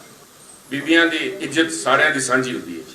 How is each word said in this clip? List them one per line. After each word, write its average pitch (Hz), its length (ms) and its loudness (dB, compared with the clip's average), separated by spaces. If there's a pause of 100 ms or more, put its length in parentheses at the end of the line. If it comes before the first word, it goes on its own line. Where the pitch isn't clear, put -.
(720)
ਬੀਬੀਆਂ 160 360 4
ਦੀ 160 100 -2
ਇੱਜ਼ਤ 151 560 -2
ਸਾਰਿਆਂ 143 380 2
ਦੀ 143 100 -2
ਸਾਂਝੀ 127 320 0
ਹੁੰਦੀ 85 280 -10
ਹੈ। 78 40 -18 (100)